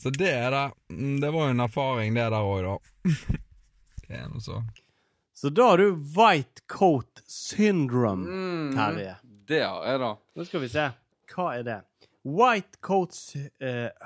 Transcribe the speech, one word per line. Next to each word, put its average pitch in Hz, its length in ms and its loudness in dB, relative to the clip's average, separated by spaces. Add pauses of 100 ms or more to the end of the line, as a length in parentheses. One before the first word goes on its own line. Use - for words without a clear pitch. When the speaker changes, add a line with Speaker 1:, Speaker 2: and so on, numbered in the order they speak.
Speaker 1:
så 131 100 -2
det 165 220 0
er 123 180 -2
det. 139 160 -2 (220)
Mm, 139 320 -4
det 147 140 0
var 156 140 2
jo 127 40 2
en 120 80 2
erfaring 120 560 0
det 117 160 2
der 110 80 0
også, 98 380 -2 (260)
da. - 400 0
<laughs> - 40 -20 (600)
Det - 80 -12
er - 160 -10
noe - 80 -10
så. 107 220 -8 (800)
Speaker 2:
Så 143 140 -2
da 220 160 6
har 175 80 8
du 202 160 6
white 156 720 2
coat - 600 2
syndrome, 123 1000 0
Speaker 1:
Mm, 175 480 -4
Speaker 2:
Terje. 104 420 -2 (300)
Speaker 1:
det 151 160 0
har 92 240 -4
jeg 131 140 -2
da. 123 80 -2 (260)
Speaker 2:
Nå 165 100 -10
skal 175 160 -6
vi 127 80 -6
se. 147 200 -2 (420)
Hva 180 140 -6 (140)
er 123 40 -8
det? 117 140 -6 (480)
White 208 560 0
coats, - 560 -4
eh, 127 540 -6 (160)